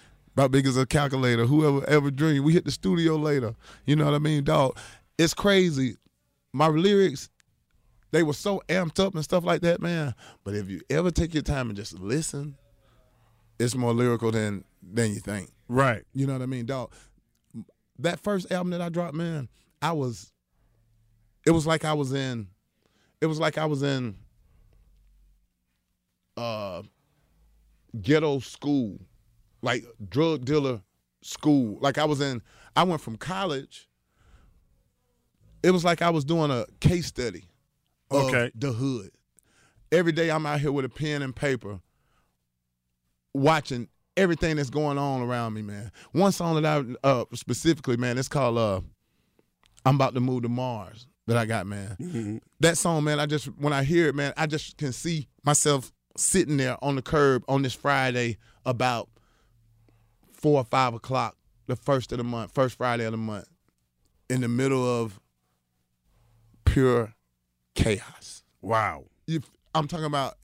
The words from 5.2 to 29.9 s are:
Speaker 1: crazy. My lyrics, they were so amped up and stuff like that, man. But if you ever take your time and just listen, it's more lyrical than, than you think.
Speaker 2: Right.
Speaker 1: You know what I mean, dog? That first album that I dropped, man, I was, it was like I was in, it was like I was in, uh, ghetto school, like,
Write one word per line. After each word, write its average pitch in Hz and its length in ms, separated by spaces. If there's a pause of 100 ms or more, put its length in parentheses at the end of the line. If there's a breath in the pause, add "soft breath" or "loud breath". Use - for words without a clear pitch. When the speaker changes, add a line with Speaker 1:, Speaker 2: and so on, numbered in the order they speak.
Speaker 1:
crazy. 170 600 (560)
My 151 160
lyrics, 180 600 (800)
they 165 140
were 147 100
so 202 340
amped 180 320
up 190 140
and 156 100
stuff 175 200
like 175 180
that, 175 180
man. 160 360 (280 loud breath)
But 101 120
if 101 160
you 82 180
ever 170 220
take 165 240
your 139 80
time 131 260
and 101 80
just 101 220
listen, 143 580 (1000)
it's 120 160
more 120 180
lyrical 117 380
than, 107 320 (180)
than 107 320
you 107 60
think. 101 320 (160)
Speaker 2:
Right. 123 340 (140)
Speaker 1:
You 135 100
know 135 80
what 131 80
I 127 60
mean, 127 180
dog? 127 260 (1080 soft breath)
That 170 200
first 196 320
album 180 200
that 175 100
I 170 80
dropped, 170 240
man, 160 360 (340)
I 160 80
was, 127 400 (1120)
it 156 60
was 160 160
like 160 180
I 156 80
was 143 180
in, 131 360 (760)
it 156 60
was 156 120
like 156 200
I 156 80
was 139 160
in, 127 320 (2250)
uh, 107 480 (1200)
ghetto 143 380
school, 127 600 (600)
like, 120 240 (240)